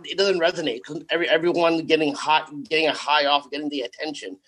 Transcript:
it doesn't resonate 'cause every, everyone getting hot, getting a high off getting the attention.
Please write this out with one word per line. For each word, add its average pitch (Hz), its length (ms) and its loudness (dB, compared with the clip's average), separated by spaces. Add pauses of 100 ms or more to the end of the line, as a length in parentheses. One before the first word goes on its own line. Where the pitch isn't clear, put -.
it 156 160 -6
doesn't 190 220 2
resonate 156 420 0
'cause 151 280 -12
every, 165 180 0
everyone 165 580 2
getting 156 260 2
hot, 156 380 0 (180)
getting 160 200 2
a 135 40 2
high 147 340 2
off 139 260 2
getting 147 160 -6
the 143 140 -4
attention. 120 540 -10 (120)